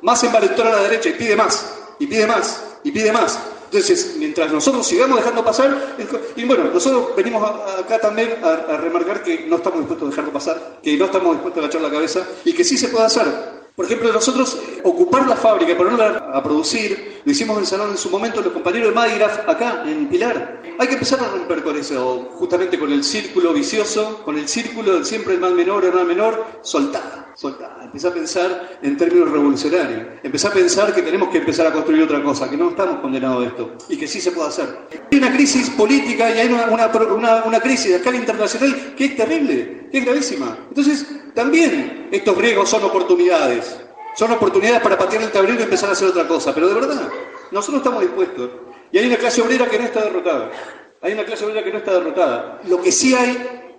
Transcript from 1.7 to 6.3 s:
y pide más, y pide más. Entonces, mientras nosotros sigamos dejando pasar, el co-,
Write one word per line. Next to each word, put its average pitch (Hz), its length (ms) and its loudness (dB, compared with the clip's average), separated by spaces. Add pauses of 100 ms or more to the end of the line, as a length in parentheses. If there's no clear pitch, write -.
y - 80 -4
pide 214 220 2
más, - 340 0 (220)
y 294 80 -2
pide 214 180 2
más. - 280 0 (260)
Entonces, - 540 0
mientras 151 340 -2
nosotros 240 340 2
sigamos 247 300 4
dejando 226 260 0
pasar, 269 560 0
el 214 80 -8
co-, - 140 -6 (160)